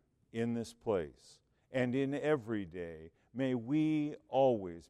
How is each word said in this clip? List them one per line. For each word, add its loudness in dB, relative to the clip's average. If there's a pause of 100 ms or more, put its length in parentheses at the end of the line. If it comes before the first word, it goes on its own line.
(320)
in -2
this -6
place, -4 (320)
and 0
in 0
every 0
day, -10 (240)
may 0
we 0 (140)
always 2